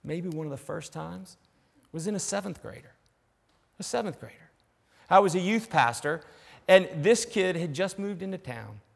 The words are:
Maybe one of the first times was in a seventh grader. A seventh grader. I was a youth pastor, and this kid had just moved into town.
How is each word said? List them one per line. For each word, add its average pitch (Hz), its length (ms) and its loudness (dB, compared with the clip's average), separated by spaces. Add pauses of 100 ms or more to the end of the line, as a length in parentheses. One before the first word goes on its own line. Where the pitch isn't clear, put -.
Maybe 170 260 -6
one 156 180 -6
of 143 40 -8
the 131 60 -10
first 151 340 -10
times 170 460 -12 (540)
was 165 160 -6
in 214 80 -4
a 185 40 -4
seventh 196 440 -6
grader. - 320 -16 (800)
A 196 60 -12
seventh 233 360 -4
grader. - 300 -20 (580)
I 185 120 8
was 185 160 4
a 185 40 2
youth 214 300 0
pastor, 147 540 2 (440)
and 190 220 8 (140)
this 214 220 4
kid 185 300 0
had 165 200 -4
just 185 240 -4
moved 196 240 -6
into 190 160 -8
town. 110 420 -12 (140)